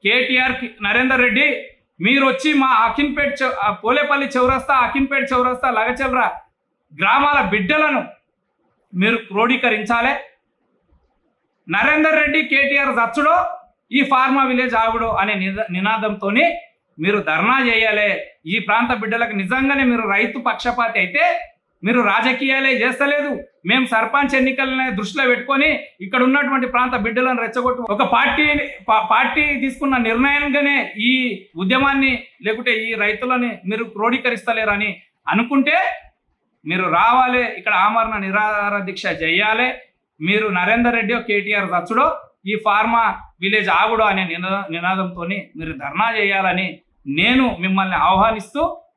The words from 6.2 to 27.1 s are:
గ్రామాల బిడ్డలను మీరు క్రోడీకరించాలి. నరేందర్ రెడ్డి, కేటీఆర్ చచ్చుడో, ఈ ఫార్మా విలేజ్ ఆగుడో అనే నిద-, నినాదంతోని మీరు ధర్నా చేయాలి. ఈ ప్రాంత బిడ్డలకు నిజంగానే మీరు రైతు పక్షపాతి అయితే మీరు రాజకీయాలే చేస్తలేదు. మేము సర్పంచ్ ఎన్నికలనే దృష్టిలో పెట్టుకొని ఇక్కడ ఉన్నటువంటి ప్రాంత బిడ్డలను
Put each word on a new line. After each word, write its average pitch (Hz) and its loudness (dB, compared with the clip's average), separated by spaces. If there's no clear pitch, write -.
గ్రామాల 262 2
బిడ్డలను 277 0
మీరు 214 2
క్రోడీకరించాలి. 233 0
నరేందర్ 302 2
రెడ్డి, 302 0
కేటీఆర్ 277 2
చచ్చుడో, 294 2
ఈ 262 2
ఫార్మా 269 2
విలేజ్ 247 0
ఆగుడో 226 0
అనే 208 0
నిద-, 196 -4
నినాదంతోని 208 0
మీరు 196 0
ధర్నా 196 0
చేయాలి. 214 2
ఈ 226 0
ప్రాంత 226 0
బిడ్డలకు 226 -2
నిజంగానే 269 0
మీరు 240 2
రైతు 240 0
పక్షపాతి 233 -2
అయితే 185 0
మీరు 247 2
రాజకీయాలే 262 0
చేస్తలేదు. 285 0
మేము 247 2
సర్పంచ్ 247 0
ఎన్నికలనే 262 0
దృష్టిలో 208 -4
పెట్టుకొని 269 0
ఇక్కడ 254 -2
ఉన్నటువంటి 269 0
ప్రాంత 247 0
బిడ్డలను 240 0